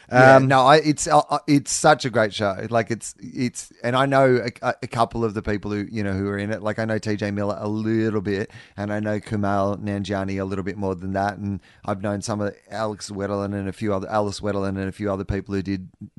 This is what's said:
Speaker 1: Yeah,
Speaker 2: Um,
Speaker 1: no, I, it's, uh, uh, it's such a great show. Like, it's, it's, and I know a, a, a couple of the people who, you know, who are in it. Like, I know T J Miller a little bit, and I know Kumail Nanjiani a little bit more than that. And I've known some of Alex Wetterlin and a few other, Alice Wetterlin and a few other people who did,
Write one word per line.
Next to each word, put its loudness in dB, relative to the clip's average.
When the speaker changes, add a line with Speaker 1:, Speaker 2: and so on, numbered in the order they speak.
Speaker 1:
Yeah, 10
Speaker 2:
Um, 6
Speaker 1:
no, 6
I, 10
it's, 2
uh, 6
uh, 0
it's 4
such 4
a -2
great 2
show. -2
Like, 0
it's, -8
it's, -6
and -2
I 4
know 6
a, -4
a, 0
a -8
couple 0
of -2
the -4
people -4
who, -2
you -4
know, -2
who -2
are -4
in -4
it. -6
Like, -4
I -2
know -2
T -2
J -4
Miller -2
a -6
little 0
bit, -2
and -4
I -4
know -2
Kumail 0
Nanjiani -4
a -2
little -4
bit -6
more -2
than -8
that. -2
And -6
I've -4
known -4
some -4
of -2
Alex -6
Wetterlin -4
and -4
a -8
few -2
other, -4
Alice -2
Wetterlin -2
and -4
a -10
few -4
other -4
people -4
who 0
did, -6